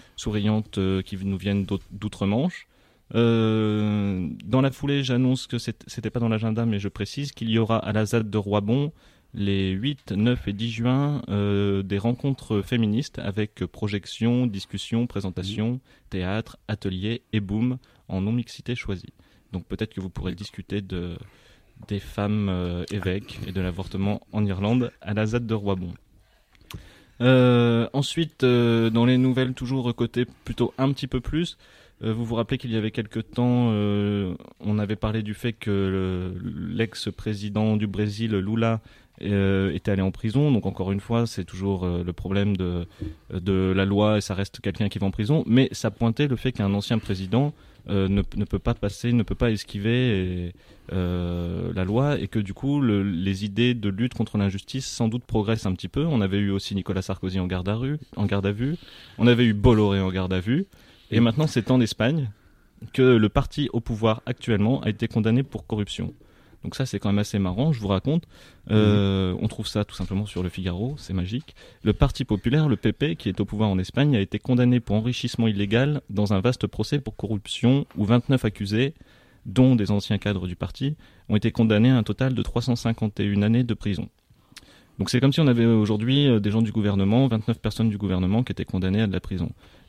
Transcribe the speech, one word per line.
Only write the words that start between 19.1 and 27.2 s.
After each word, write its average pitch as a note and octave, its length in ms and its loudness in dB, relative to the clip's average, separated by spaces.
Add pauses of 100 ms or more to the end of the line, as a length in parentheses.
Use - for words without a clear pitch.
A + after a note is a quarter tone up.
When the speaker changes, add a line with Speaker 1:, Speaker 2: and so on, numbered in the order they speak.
Speaker 1:
Donc F#2 140 -8
peut-être - 280 -6
que F#2+ 80 -8
vous F#2 80 -8
pourrez F2+ 220 -6
Speaker 2:
D'accord. F#2 120 -12
Speaker 1:
discuter - 380 -8
de, F2 360 -8 (720)
des G2+ 100 -4
femmes, G#2 500 -2
euh, F2+ 420 -2
évêques G2 540 -4
et G2 60 -8
de F#2 80 -4
l'avortement F#2+ 640 -2 (100)
en G#2+ 140 0
Irlande G#2+ 460 0 (100)
à G#2 120 -6
la G#2+ 120 0
zad A#2 200 -2
de A2 80 -4
Roibon. F#2+ 400 -2 (1300)